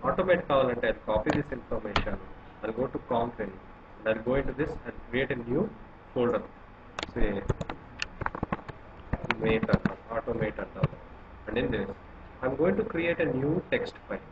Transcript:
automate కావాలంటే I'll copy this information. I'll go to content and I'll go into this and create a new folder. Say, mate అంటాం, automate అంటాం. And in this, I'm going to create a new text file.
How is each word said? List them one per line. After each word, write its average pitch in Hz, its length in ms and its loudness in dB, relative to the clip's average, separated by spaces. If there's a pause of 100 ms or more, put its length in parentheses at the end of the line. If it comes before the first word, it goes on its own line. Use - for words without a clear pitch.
automate 175 420 6
కావాలంటే 123 400 6
I'll - 220 -2
copy 110 200 4
this 147 260 2
information. 107 580 0 (480)
I'll 110 100 -2
go 127 140 0
to 143 120 -6
content 117 540 0 (440)
and 110 120 -4
I'll 110 140 0
go 127 120 2
into 135 180 2
this 143 180 0 (140)
and - 80 -8 (160)
create 127 220 0
a 131 40 0
new 120 280 0 (500)
folder. 120 300 4 (680)
Say, 113 140 6 (2250)
mate 110 340 4
అంటాం, - 220 -4 (180)
automate 110 480 0
అంటాం. - 240 0 (600)
And 110 100 0
in 127 140 4
this, 101 180 0 (520)
I'm 135 200 2
going 190 160 6
to 214 160 2
create 170 260 2
a 156 100 4 (120)
new 147 120 4 (180)
text 120 240 2 (120)
file. 98 240 -6